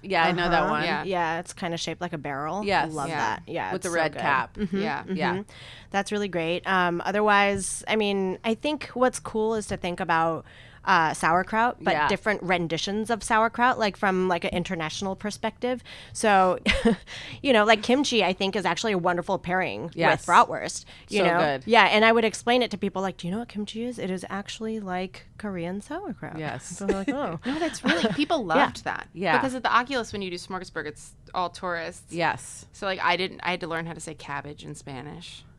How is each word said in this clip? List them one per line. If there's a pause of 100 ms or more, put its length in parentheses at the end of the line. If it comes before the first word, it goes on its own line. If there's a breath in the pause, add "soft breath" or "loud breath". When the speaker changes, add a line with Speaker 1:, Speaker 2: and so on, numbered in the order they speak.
Speaker 1:
Yeah,
I
know
that
Speaker 2:
Uh-huh.
Speaker 1:
one.
Speaker 3:
Yeah.
Speaker 2:
Yeah,
it's
kinda
shaped
like
a
barrel.
Speaker 1:
Yes.
Speaker 2:
Love
Speaker 3:
Yeah.
Speaker 2:
that.
Yeah,
Speaker 1:
With
Speaker 2:
it's
Speaker 1:
the
Speaker 2:
so
Speaker 1:
red
Speaker 2:
good.
Speaker 1:
cap.
Speaker 2:
Mm-hmm,
Speaker 3:
Yeah.
Speaker 2:
mm-hmm.
Speaker 1:
Yeah. (480 loud breath)
Speaker 2:
That's
really
great.
Um,
otherwise,
I
mean,
I
think
what's
cool
is
to
think
about, (400 loud breath)
uh,
sauerkraut,
but
Speaker 1:
Yeah.
Speaker 2:
different
renditions
of
sauerkraut,
like,
from,
like,
an
international
perspective. (320 loud breath)
So,
<laughs> (460 loud breath)
you
know,
like,
kimchi,
I
think,
is
actually
a
wonderful
pairing
Speaker 1:
Yes.
Speaker 2:
with
bratwurst. (240 loud breath)
You
Speaker 1:
So
Speaker 2:
know?
Speaker 1:
good.
Speaker 2:
Yeah,
and
I
would
explain
it
to
people,
like,
"Do
you
know
what
kimchi
is?
It
is
actually
like (100)
Korean
sauerkraut."
Speaker 1:
Yes.
Speaker 2:
So
they're
like,
"Oh."
Speaker 3:
<laughs>
No,
that's
really,
people
Speaker 2:
<laughs>
Yeah.
Speaker 3:
loved
that.
Speaker 1:
Yeah.
Speaker 3:
Because
at
the
Oculus,
when
you
do
Smorgasburg,
it's (220)
all
tourists.
Speaker 1:
Yes.
Speaker 3:
So,
like,
I
didn't,
I
had
to
learn
how
to
say
cabbage
in
Spanish. (140)